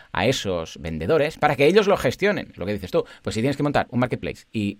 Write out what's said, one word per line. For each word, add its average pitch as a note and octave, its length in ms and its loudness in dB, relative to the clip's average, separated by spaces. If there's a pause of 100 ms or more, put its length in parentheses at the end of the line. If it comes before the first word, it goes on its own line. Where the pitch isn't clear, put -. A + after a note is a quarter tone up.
(120)
a F#2 160 0
esos F2+ 540 -2
vendedores G#2+ 560 0
para D3 180 2
que C#3 100 4
ellos F#3+ 220 6
lo G3 100 4
gestionen. E3 580 -2
Lo F2 100 -8
que G#2 80 -4
dices F#2 180 -8
tú, D#2+ 140 0 (160)
pues G2 120 -6
si A2 80 -2
tienes C3+ 160 0
que D3+ 60 -2
montar C#3 260 0
un A#2+ 100 -2
marketplace A#2+ 520 -4
y G2+ 280 -4